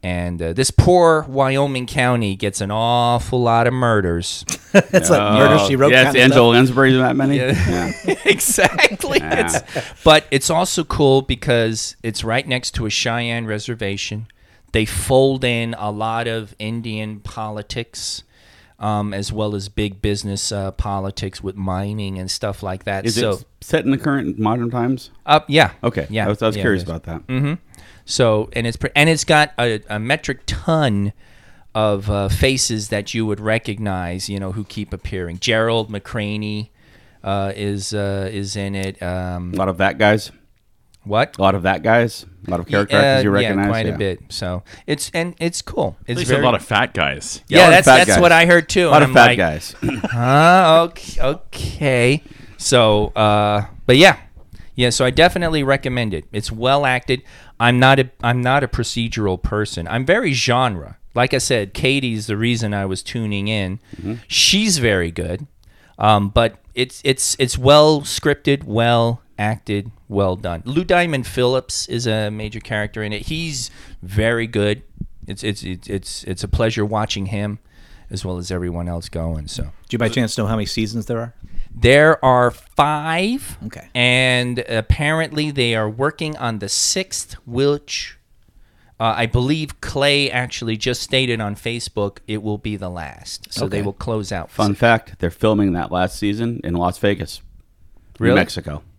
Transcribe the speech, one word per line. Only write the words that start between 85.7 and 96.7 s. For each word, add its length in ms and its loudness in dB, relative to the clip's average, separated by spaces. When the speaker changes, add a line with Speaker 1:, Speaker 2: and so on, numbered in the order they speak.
Speaker 1:
are 120 -2
working 500 -6
on 220 -6
the 80 -8
sixth, 640 -4
which, 720 -4
uh, 200 0
I 80 0
believe 560 -2
Clay 480 0
actually 480 -6
just 240 -4
stated 380 -2
on 140 -4
Facebook 720 -6
it 160 -6
will 160 -4
be 180 -8
the 120 -10
last. 640 -14
So 160 -4
they 100 -4
Speaker 2:
Okay. 60 -4
Speaker 1:
will 80 -6
close 400 -6
out. 180 -8
Speaker 3:
Fun 240 -2
fact: 440 0
They're 120 -2
filming 440 2
that 180 -6
last 260 -2
season 460 -4
in 100 -4